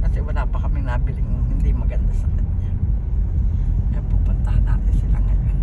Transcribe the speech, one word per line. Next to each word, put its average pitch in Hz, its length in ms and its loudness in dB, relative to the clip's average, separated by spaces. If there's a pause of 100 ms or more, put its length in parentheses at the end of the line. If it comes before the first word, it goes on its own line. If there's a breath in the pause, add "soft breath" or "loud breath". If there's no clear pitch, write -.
Kasi - 160 0
wala - 240 -2
pa - 240 -2
kaming - 240 -2
nabiling - 380 -2 (180)
hindi - 240 0
maganda - 400 0
sa - 240 0
kanya. - 360 -2 (1200 loud breath)
Kaya - 160 -2
pupuntahan - 560 2
natin - 320 2
sila - 240 2
ngayon. - 400 2